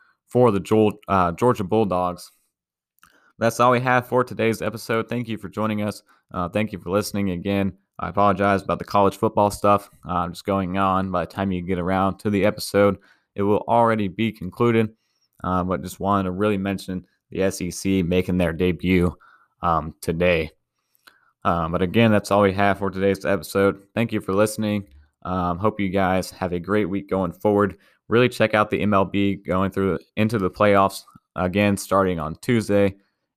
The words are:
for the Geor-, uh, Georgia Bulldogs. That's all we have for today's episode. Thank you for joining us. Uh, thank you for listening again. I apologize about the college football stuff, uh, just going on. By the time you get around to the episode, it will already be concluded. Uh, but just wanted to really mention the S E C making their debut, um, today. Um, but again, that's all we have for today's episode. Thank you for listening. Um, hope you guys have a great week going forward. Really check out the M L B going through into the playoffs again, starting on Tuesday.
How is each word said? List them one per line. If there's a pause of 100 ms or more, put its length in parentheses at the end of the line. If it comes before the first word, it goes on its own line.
(260)
for
the
Geor-, (100)
uh,
Georgia
Bulldogs. (1080)
That's
all
we
have
for
today's
episode.
Thank
you
for
joining
us. (300)
Uh,
thank
you
for
listening
again. (260)
I
apologize
about
the
college
football
stuff, (180)
uh,
just
going
on.
By
the
time
you
get
around
to
the
episode, (360)
it
will
already
be
concluded. (480)
Uh,
but
just
wanted
to
really
mention (260)
the
S
E
C
making
their
debut, (460)
um,
today. (920)
Um,
but
again,
that's
all
we
have
for
today's
episode. (120)
Thank
you
for
listening. (360)
Um,
hope
you
guys
have
a
great
week
going
forward. (300)
Really
check
out
the
M
L
B
going
through (180)
into
the
playoffs (320)
again,
starting
on
Tuesday. (400)